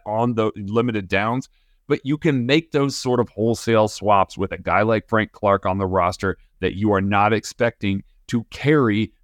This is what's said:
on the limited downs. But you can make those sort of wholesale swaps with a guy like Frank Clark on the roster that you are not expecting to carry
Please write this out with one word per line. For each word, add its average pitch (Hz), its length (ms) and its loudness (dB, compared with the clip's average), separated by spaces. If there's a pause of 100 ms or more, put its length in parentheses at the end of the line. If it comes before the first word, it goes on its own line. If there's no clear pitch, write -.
on 113 300 -2
the 110 200 0
limited 107 540 -2
downs. 110 400 -2 (380)
But 139 180 0
you 160 120 -2
can 139 280 0
make 156 260 0
those 139 240 0
sort 123 240 -2
of 117 100 2
wholesale 110 600 0
swaps 98 480 0
with 92 160 -4
a - 40 -10
guy 92 260 0
like 110 260 0
Frank 110 240 -2
Clark 98 320 0
on 95 120 -2
the 98 100 -2
roster 92 500 0 (240)
that 90 140 -2
you 104 180 2
are 98 80 2
not 101 320 2
expecting 104 720 -2 (240)
to 113 180 -2
carry 120 680 0 (120)